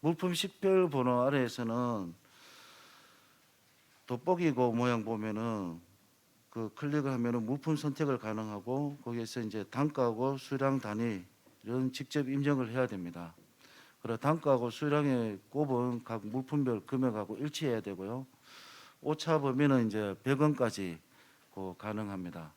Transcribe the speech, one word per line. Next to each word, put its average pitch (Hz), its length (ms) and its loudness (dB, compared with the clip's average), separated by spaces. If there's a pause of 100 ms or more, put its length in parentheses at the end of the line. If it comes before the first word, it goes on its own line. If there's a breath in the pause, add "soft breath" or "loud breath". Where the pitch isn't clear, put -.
물품 170 320 0
식별 185 560 4
번호 127 320 4
아래에서는 120 920 0 (1900 loud breath)
돋보기 165 460 0
그 127 100 2 (100)
모양 120 320 2
보면은 107 760 -4 (720)
그 113 240 -6
클릭을 143 360 -2
하면은 120 320 0
물품 139 320 0
선택을 143 440 0
가능하고 110 840 -4
거기에서 117 380 -6
이제 107 220 -4
단가하고 131 760 0
수량 135 420 0
단위 107 440 -4 (400)
이런 127 280 -2
직접 131 380 -4
입력을 139 400 0
해야 127 160 0
됩니다. 87 480 -8 (720 loud breath)
그리고 113 140 -4
단가하고 139 520 2
수량의 131 680 2 (100)
곱은 123 540 0
각 113 200 -6
물품별 127 640 -2
금액하고 110 520 0
일치해야 139 440 -2
되고요. 101 460 -6 (760 loud breath)
오차 156 380 2
범위는 135 480 6
이제 104 340 0
백 135 180 2
원까지 113 600 2 (520 soft breath)
그 95 280 -8
가능합니다. 92 760 -8